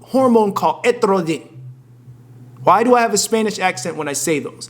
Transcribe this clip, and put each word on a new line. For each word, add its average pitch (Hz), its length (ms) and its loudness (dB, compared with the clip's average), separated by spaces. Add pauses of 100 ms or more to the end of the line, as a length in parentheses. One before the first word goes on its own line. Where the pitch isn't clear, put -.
hormone 233 500 2
called 160 320 -2
estrogen. 196 640 0 (1120)
Why 170 220 4
do 247 100 4
I 240 60 4
have 233 120 0
a 208 60 0
Spanish 214 400 -2
accent 185 380 -4
when 151 120 -6
I 143 40 -6
say 147 260 -2
those? - 320 -10